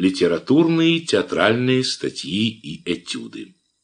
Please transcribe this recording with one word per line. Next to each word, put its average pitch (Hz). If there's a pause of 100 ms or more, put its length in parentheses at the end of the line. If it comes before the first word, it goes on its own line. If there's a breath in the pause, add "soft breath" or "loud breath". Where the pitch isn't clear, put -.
литературные 151
и 165
театральные 117
статьи 110
и 80
этюды. - (300)